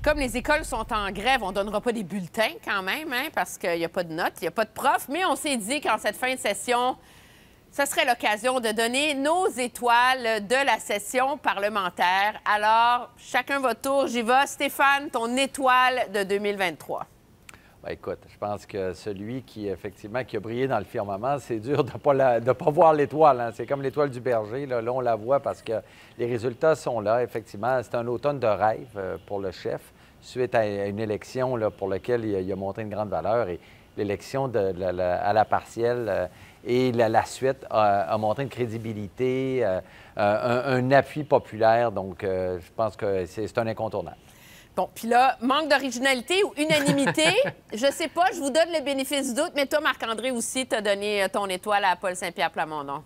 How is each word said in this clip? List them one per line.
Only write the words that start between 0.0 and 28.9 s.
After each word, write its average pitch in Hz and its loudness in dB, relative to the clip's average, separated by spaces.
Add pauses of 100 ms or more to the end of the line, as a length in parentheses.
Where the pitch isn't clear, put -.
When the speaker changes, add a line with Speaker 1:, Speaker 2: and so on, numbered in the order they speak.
Speaker 1:
Comme 302 2
les 247 -2
écoles 302 0
sont 233 -6
en 208 -2
grève, 220 0
on 190 -4
donnera 202 -2
pas 247 0
des 220 -4
bulletins 208 -2 (100)
quand 202 -2
même, 262 -4
hein, 262 -2
parce - -4
qu'il 170 0
y 170 -2
a 165 -4
pas 180 -2
de 165 -8
notes, 185 -2
il 185 -6
y 165 -2
a - -2
pas 220 -2
de - -6
profs. - 0
Mais 330 -2
on 285 2
s'est 277 -2
dit 254 -4
qu'en 220 0
cette 214 -4
fin 254 -2
de 254 -8
session, 247 0 (760)
ce 285 0
serait 294 2
l'occasion 240 0
de 220 0
donner 240 0
nos 320 2
étoiles 240 2
de 262 2
la 226 2
session 254 -2
parlementaire. 196 0 (100)
Alors, 226 4
chacun 269 -2
votre 233 -2
tour. 269 2
J'y 233 -2
vais. 262 4
Stéphane, 277 0
ton 240 -2
étoile 254 2
de 202 0
deux 196 0
mille 202 -2
vingt-trois. 170 -4 (760)
Speaker 2:
Ben, 85 -10
écoute, 87 -8 (120)
je - -20
pense 104 -6
que 92 -6
celui 107 -8
qui, 107 -10
effectivement, 107 -8
qui - -6
a - -2
brillé 117 -4
dans 127 0
le 98 -4
firmament, 110 -4
c'est 113 -6
dur 135 0
de 113 -4
pas 139 2
la, 127 4
de 123 2
pas 156 2
voir 160 8
l'étoile, 143 4
hein. 117 -2
C'est 120 -8
comme 139 -2
l'étoile 135 0
du 123 -8
berger, 117 -2
là. 123 -2
Là, 113 -2
on 127 -2
la 117 2
voit 123 2
parce 98 -4
que 110 -4 (340)
les 120 -2
résultats 123 0
sont 123 -4
là, 110 2
effectivement. 117 -4
C'est - -8
un 117 -2
automne 131 -2
de 117 0
rêve, 110 2